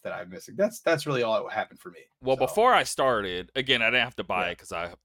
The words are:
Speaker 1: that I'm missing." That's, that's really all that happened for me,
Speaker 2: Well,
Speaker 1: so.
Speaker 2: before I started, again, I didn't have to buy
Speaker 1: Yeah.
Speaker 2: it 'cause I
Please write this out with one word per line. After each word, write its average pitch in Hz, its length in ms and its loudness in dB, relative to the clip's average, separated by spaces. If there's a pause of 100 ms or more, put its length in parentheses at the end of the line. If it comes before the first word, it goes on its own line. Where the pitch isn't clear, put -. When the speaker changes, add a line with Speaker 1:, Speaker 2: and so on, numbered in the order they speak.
Speaker 1:
that 95 80 -8
I'm 90 180 -12
missing." 92 260 -16
That's, 208 240 -2
that's 156 260 0
really 131 160 0
all 110 220 0
that - 80 -10
happened - 280 -6
for 90 100 -16
me, 82 100 -20 (200)
Speaker 2:
Well, 131 160 2
Speaker 1:
so. - 0 -
Speaker 2:
before 208 360 4
I 180 120 6
started, 101 720 0
again, 131 280 0
I 110 80 2
didn't 120 140 2
have 120 120 -10
to 101 80 -6
buy 90 240 -2
Speaker 1:
Yeah. - 20 -4
Speaker 2:
it 87 80 -10
'cause - 140 -16
I 87 220 -6 (100)